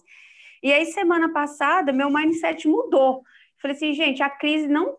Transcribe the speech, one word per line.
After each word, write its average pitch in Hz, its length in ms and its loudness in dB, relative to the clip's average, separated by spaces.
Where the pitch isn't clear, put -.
E 269 100 2
aí, 302 140 2
semana 339 460 0
passada, 294 600 0
meu 277 180 0
mindset 320 580 -2
mudou. 294 540 2
Falei 277 160 -6
assim, 302 180 -2
"Gente, 277 280 0
a 277 60 2
crise 302 400 -2
não 320 300 0